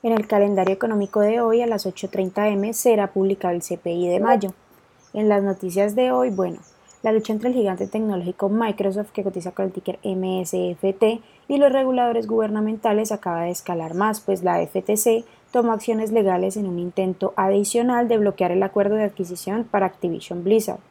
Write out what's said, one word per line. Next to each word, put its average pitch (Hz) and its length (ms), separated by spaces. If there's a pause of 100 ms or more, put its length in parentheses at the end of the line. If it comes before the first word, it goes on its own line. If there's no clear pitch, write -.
En 226 120
el 214 140
calendario 202 460
económico 208 460
de 214 220
hoy, 233 200
a 240 60
las 214 180
ocho 185 240
treinta 196 380
M, 208 240
será 214 400
publicado 190 420
el 175 100
C 175 140
P 175 140
I 175 160
de 180 140
mayo. 196 320 (600)
En 214 160
las 202 120
noticias 196 540
de 254 160
hoy, 254 180
bueno, 185 280 (440)
la 220 120
lucha 220 180
entre 220 160
el 247 80
gigante 196 320
tecnológico 196 640
Microsoft, 208 640
que - 100
cotiza 180 300
con 190 100
el 185 80
ticker - 320
M 185 380
S 180 300
F 190 200
T, 220 300 (260)
y 285 100
los 285 140
reguladores 247 560
gubernamentales 214 840
acaba 170 300
de 175 80
escalar 165 420
más, 214 260
pues 185 240
la 175 180
F 185 200
T 214 160
C 226 260 (300)
tomó 233 180
acciones 220 400
legales 196 460
en 202 100
un 175 120
intento 185 580
adicional 233 720
de 226 80
bloquear 196 340
el 190 100
acuerdo 202 340
de 214 100
adquisición 196 580
para 202 220
Activision 175 580
Blizzard. 214 480